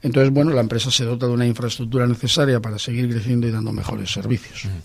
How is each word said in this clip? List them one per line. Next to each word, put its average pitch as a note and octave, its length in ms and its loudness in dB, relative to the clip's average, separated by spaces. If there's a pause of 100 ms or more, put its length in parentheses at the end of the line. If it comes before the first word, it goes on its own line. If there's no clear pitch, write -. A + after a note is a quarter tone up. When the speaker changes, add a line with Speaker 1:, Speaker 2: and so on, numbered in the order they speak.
Speaker 1:
Entonces, C3+ 280 4
bueno, D3 220 4
la B2+ 80 4
empresa A#2 300 0
se B2 160 0
dota A#2+ 200 -2
de B2 60 2
una A#2+ 140 2
infraestructura A#2+ 600 0
necesaria B2 540 2
para G#2+ 180 -6
seguir B2 300 -2
creciendo A#2 400 0
y - 20 0
dando A2 220 -2
mejores G#2 400 -4
servicios, - 540 -4
Speaker 2:
Ujú. F#2+ 80 -4 (100)